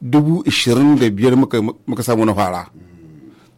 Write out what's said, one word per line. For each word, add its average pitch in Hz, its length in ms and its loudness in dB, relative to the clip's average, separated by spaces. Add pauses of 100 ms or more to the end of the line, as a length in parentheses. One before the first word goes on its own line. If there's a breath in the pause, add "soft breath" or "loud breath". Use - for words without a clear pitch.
dubu 147 440 0
ishirin 139 540 2
da 120 100 2
biyar 113 280 0
muka, 127 240 0
muka 117 420 -8
samu 113 220 0
na 107 80 0
fara. 90 340 -4 (920 loud breath)